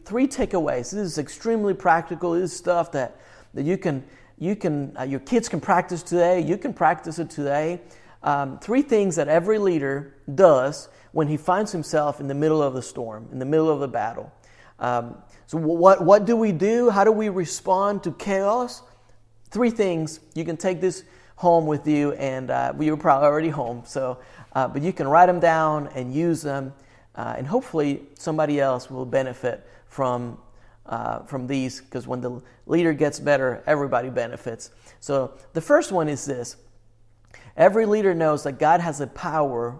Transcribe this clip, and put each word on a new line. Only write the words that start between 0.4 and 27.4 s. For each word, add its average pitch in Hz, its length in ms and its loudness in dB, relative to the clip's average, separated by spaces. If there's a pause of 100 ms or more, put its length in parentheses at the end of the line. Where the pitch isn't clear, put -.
This 190 40 -10
is 196 220 -4
extremely 208 560 -2
practical. 170 600 0
This 175 180 -2
is - 60 -14
stuff 170 340 -2
that, 131 240 -4 (380)
that 135 100 -6
you 175 140 0
can, 139 260 -4 (340)
you 185 180 -2
can, 151 440 -4
uh, 127 40 -6
your 135 180 -6
kids 233 280 -2
can 160 120 -4
practice 180 420 0
today. 175 380 2
You 165 160 -2
can 240 160 -6
practice 165 440 0
it 156 120 -6
today. 151 520 -4 (420)
Um, 143 360 -2
three 240 220 0
things 202 340 2
that 151 120 0
every 175 300 2
leader 147 560 0 (200)
does 143 560 6 (220)
when 156 160 0
he 151 80 0
finds 185 360 0
himself 147 500 -2
in 143 60 -6
the 139 80 -4
middle 156 260 2
of 135 120 0
the 127 100 -6
storm, 113 480 -12
in 127 80 -10
the 131 60 -6
middle 156 240 2
of 147 100 0
the 139 80 -4
battle. 117 440 -6 (480)
Um, 120 380 -4 (300)
so 156 100 -6
wh-, 165 220 0
what, 180 260 8
what 202 200 8
do 233 120 2
we 220 160 2
do? 220 380 2
How 196 120 2
do 214 80 6
we 214 160 0
respond 190 760 -2
to 170 80 -4
chaos? 202 720 -2 (680)
Three 233 220 2
things. 175 480 -2 (160)
You 160 100 -4
can 165 100 -4
take 185 240 -2
this 180 240 -2 (320)
home 170 300 4
with 151 220 -2
you, 147 260 2
and, 131 380 -6
uh, 127 240 0
well, 143 80 -4
you're 156 120 2
probably 147 320 4
already 156 220 2
home. 120 360 -6
So, 127 340 -6 (340)
uh, 131 140 0
but 143 160 -6
you 180 100 -2
can 156 140 -4
write 160 180 8
them 180 140 4
down 160 560 2
and 127 180 -8
use 160 300 0
them, 139 300 -6 (420)
uh, 117 200 -8
and 127 120 -8